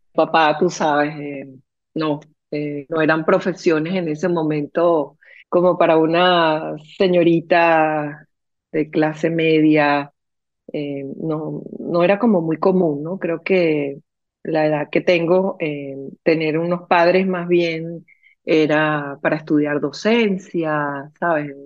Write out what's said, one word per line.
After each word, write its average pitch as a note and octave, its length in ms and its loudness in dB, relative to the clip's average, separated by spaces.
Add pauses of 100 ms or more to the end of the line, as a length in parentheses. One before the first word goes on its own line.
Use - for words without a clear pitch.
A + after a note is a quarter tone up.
(140)
papá, D#3 460 2
tú F3+ 100 2
sabes, D3+ 500 0
eh, C#3+ 280 -10 (460)
no, D#3 260 -4 (320)
eh, D3 380 -8
no D#3+ 120 -2
eran D#3+ 240 0
profesiones F3+ 680 0
en F3 120 -4
ese D3+ 200 -4
momento D#3 880 -2 (320)
como F3+ 280 2
para E3 200 4
una D#3+ 800 2 (220)
señorita E3 1300 2 (440)
de D#3 180 -2
clase D#3 400 -2
media, D#3 840 2 (600)
eh, C#3+ 300 -8 (140)
no, D#3 460 -6 (160)
no E3+ 240 0
era G3 140 4
como G3+ 240 2
muy D#3+ 160 -2
común, E3+ 460 2
¿no? F3 160 -8
Creo E3 240 -4
que D#3 560 0 (440)
la D#3 220 0
edad D3+ 240 -2
que E3+ 120 0
tengo, F3+ 580 0
eh, C#3+ 360 -8 (280)
tener D#3+ 340 0
unos F3 300 -4
padres F3+ 400 4
más F3 200 -4
bien E3 580 -2 (400)
era D3+ 760 0
para D3+ 140 0
estudiar D3 460 -2
docencia, D3+ 1400 -2
¿sabes? D3+ 340 -2 (120)